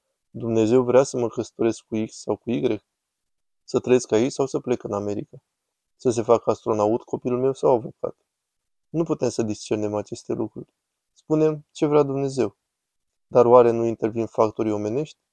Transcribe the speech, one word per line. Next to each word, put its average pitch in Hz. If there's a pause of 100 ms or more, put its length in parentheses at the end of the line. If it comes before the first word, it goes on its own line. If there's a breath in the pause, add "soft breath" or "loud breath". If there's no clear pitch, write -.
(300)
"Dumnezeu 117
vrea 123
să 135
mă 120
căsătoresc -
cu 110
X -
sau -
cu -
Y? 120 (840)
Să -
trăiesc 123
aici 120
sau 139
să 135
plec 120
în 113
America? 104 (580)
Să -
se 117
facă 113
astronaut 110
copilul 123
meu 135
sau 143
avocat?" 127 (720)
Nu 165
putem 151
să -
discernem 107
aceste 110
lucruri. - (400)
Spunem 156
ce -
vrea 147
Dumnezeu. 135 (720)
Dar 120
oare 120
nu 113
intervin 113
factorii 110
omenești? 107 (160)